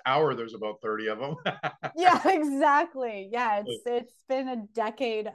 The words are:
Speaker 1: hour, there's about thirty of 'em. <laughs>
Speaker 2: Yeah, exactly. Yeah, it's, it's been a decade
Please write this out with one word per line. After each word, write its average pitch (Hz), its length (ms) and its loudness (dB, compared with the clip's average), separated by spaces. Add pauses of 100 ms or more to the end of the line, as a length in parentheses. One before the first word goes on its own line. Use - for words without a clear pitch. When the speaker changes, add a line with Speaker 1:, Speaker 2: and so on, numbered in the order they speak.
Speaker 1:
hour, 139 300 4
there's 113 200 -8
about 107 280 -6
thirty 107 260 -2
of 107 140 -4
'em. 151 140 -4 (100)
<laughs> - 500 -6
Speaker 2:
Yeah, 349 300 6
exactly. 285 1080 2
Yeah, 226 320 0
it's, 226 220 -10
it's 240 280 -4 (140)
been 262 200 -2
a 254 80 -4 (180)
decade 220 600 -2